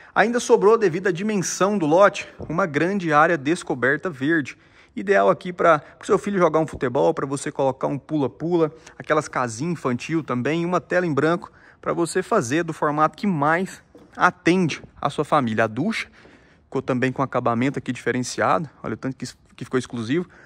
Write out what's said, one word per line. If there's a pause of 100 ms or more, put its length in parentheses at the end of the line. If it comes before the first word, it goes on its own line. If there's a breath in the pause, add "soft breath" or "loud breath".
(140)
Ainda
sobrou,
devido
à
dimensão
do
lote, (200)
uma
grande
área
descoberta
verde. (360 soft breath)
Ideal
aqui
pra,
pro
seu
filho
jogar
um
futebol,
pra
você
colocar
um
pula-pula, (280 loud breath)
aquelas
casinhas
infantil
também,
uma
tela
em
branco (300 soft breath)
pra
você
fazer
do
formato
que
mais (320)
atende (180)
a
sua
família.
A
ducha (560 soft breath)
ficou
também
com
acabamento
aqui
diferenciado, (140)
olha
o
tanto
que, (300)
que
ficou
exclusivo. (180 loud breath)